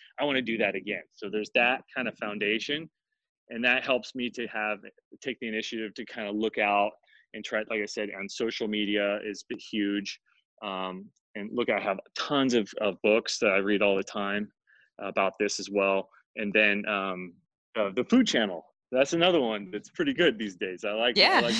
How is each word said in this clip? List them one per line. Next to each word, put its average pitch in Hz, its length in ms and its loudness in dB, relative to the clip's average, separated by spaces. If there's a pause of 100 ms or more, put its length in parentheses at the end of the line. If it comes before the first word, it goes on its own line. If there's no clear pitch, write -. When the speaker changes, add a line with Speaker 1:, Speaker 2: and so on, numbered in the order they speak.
(200)
Speaker 1:
I 139 60 0
wanna 131 180 0
do 113 160 -2
that 101 160 0
again." 92 260 -6 (140)
So 104 140 -10
there's 104 260 -4
that 123 260 4 (140)
kind 127 120 -4
of 110 120 -6
foundation, 110 680 -2 (640)
and 117 160 -6
that 123 180 2
helps 127 300 0
me 123 180 -4
to 117 160 -6
have, 107 320 -4 (420)
take - 180 -8
the 120 80 -8
initiative 110 480 -6
to 117 100 -10
kinda 107 240 -8
look 107 300 -2
out 101 320 4 (420)
and 107 100 -12
try, 110 160 -4 (100)
like 110 120 -2
I 101 60 -2
said, 104 280 -6
on 98 140 -10
social 113 380 -4
media 104 560 0
is 104 260 -8
b-, 117 80 -6
huge. 101 640 -4 (420)
Um, 95 480 -6 (240)
and 104 180 -8
look, 120 200 -2
I 104 80 2
have 98 200 -2 (160)
tons 135 380 2
of, 107 260 2
of 101 220 0
books 110 380 2
that 110 120 4
I 95 60 4
read 98 240 2
all 101 160 4
the 98 60 0
time 104 480 -4 (480)
about 98 400 0
this 104 200 0
as 95 100 -8
well. 98 400 2 (260)
And 104 180 -4
then, 104 340 4
um, 95 460 -4 (420)
uh, 104 140 0
the 95 160 0
Food 247 220 4
Channel. 98 360 0 (280)
That's 135 220 4
another 170 280 4
one 107 300 -2
that's 104 180 -8
pretty 143 240 -2
good 139 260 4
these 101 160 -6
days. 92 300 -8
I 104 80 -2
like, 117 240 2
I 208 40 6
Speaker 2:
Yeah. 311 200 6
Speaker 1:
like 117 180 0